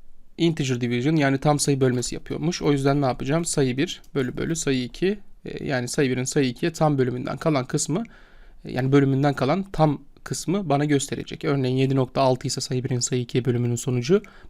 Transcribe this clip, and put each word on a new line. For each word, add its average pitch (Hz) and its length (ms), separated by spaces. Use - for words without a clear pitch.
integer 147 440
division, 123 340
yani 139 220
tam 147 220
sayı 139 220
bölmesi 123 340
yapıyormuş. - 460
O 156 100
yüzden 139 300
ne 139 40
yapacağım? 135 400
Sayı 135 320
bir 151 240
bölü 127 220
bölü 165 180
sayı 131 280
iki, 190 360
e, - 200
yani 123 220
sayı 139 220
birin 127 140
sayı 131 260
ikiye 165 240
tam 151 240
bölümünden 127 400
kalan 143 280
kısmı, 156 380
e, - 60
yani 131 200
bölümünden 139 420
kalan 156 380
tam 156 300
kısmı 175 460
bana 143 160
gösterecek. 143 600
Örneğin 135 300
yedi 135 200
nokta 135 260
altı 131 260
ise 131 140
sayı 127 220
birin 127 160
sayı 123 220
ikiye 120 240
bölümünün 120 300
sonucu 127 460